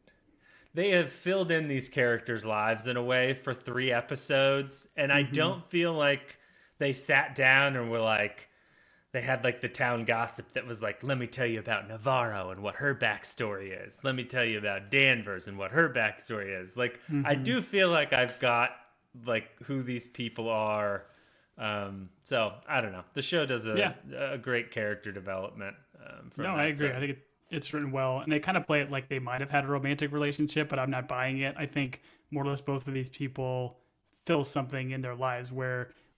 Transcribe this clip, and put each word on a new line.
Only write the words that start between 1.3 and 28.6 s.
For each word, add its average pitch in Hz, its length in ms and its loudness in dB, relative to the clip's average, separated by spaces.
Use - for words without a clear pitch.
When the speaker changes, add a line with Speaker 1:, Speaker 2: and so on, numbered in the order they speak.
Speaker 1:
in 156 180 2
these 135 200 -2
characters' 117 560 2
lives 110 420 0
in 123 100 -2
a 123 60 0
way 127 320 2
for 131 180 -4
three 127 400 -2
episodes, 135 1040 2
and 143 160 2
I 143 120 6
Speaker 2:
Mm-hmm. 123 100 -4
Speaker 1:
don't 170 300 0
feel 170 280 2
like 143 460 2
they 139 140 2
sat 139 420 2
down 135 420 6
and 117 140 -2
were 117 100 2
like, 107 480 2
they 123 100 -2
had, 123 200 0
like, 123 180 2
the 127 80 -2
town 120 360 0
gossip 113 480 -2
that 117 160 -4
was 110 120 -8
like, 104 220 -4
"Let 131 160 -2
me 120 80 -4
tell 131 200 -4
you 113 120 -2
about 101 300 -2
Navarro 110 600 0
and 95 120 -10
what 101 140 -4
her 139 180 0
backstory 98 920 -4
is. - 180 -12
Let 135 100 0
me 127 80 -4
tell 123 220 -2
you 110 140 0
about 101 300 -4
Danvers 113 600 2
and 98 100 -10
what 98 140 -6
her 160 200 4
backstory 104 680 -2
is." 92 140 -14
Like, 123 240 -2
I 143 240 2
Speaker 2:
Mm-hmm. 131 80 2
Speaker 1:
do 240 180 2
feel 190 300 2
like 151 220 2
I've 123 260 2
got, 120 320 4
like, 113 240 0
who 135 180 -2
these 123 240 -6
people 113 420 -6
are. 107 580 0
Um, 101 520 -4
so, 110 320 0
I 139 120 2
don't 104 120 -2
know. 92 100 -10
The 139 80 -4
show 165 220 2
does 120 220 -2
a, 107 100 0
Speaker 2:
Yeah. 135 560 -2
Speaker 1:
a 135 60 -6
great 117 320 -2
character 104 400 -4
development, 98 680 -8
um, 120 320 -18
from 143 140 -8
Speaker 2:
No, 190 80 -2
Speaker 1:
that 151 80 0
Speaker 2:
I 147 60 4
agree. 147 220 0
Speaker 1:
side. 127 80 -2
Speaker 2:
I 131 40 -4
think 139 100 -2
it, - 160 -10
it's 156 240 -6
written 147 160 -2
well. 131 300 0
And 156 100 -4
they 151 80 4
kinda 180 220 0